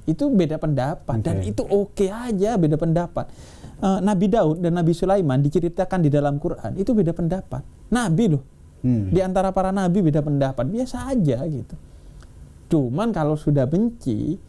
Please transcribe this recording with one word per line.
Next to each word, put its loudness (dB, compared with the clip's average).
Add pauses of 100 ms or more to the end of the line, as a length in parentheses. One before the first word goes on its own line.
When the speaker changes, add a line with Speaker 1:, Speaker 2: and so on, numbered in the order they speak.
Speaker 1:
itu 0
beda 2
pendapat. -2
Dan -2
Speaker 2:
Oke. -4
Speaker 1:
itu -2
oke 0
aja -2
beda 2
pendapat. -2 (500)
Eh, 0
Nabi 2
Daud 2
dan 0
Nabi 2
Sulaiman 2
diceritakan 0
di 4
dalam 2
Quran, -6
itu 0
beda 2
pendapat. -4 (240)
Nabi 2
loh, 0 (360)
Speaker 2:
Hmm. 0
Speaker 1:
di 2
antara 0
para 0
nabi 2
beda 2
pendapat, 0
biasa -4
aja 2
gitu. -8 (960)
Cuman 0
kalau 0
sudah 2
benci, -2